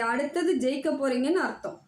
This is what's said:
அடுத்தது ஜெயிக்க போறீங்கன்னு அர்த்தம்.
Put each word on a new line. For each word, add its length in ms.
அடுத்தது 520
ஜெயிக்க 360
போறீங்கன்னு 500
அர்த்தம். 460